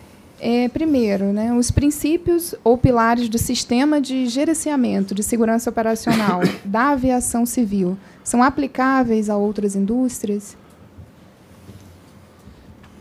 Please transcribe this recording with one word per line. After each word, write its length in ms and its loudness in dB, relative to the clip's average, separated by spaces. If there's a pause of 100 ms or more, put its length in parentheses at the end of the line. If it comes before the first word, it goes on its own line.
(400)
É, 300 0
primeiro, 560 0
né, 260 0
os 180 2
princípios 840 0 (120)
ou 120 6
pilares 520 2
do 100 -2
sistema 600 0
de 260 -2
gerenciamento 880 0
de 80 -2
segurança 480 0
operacional 680 0 (140)
<coughs> 120 -14
da 220 0
aviação 580 0
civil 500 -2 (280)
são 180 2
aplicáveis 880 0
a 60 -2
outras 400 -2
indústrias? 840 -4 (2500)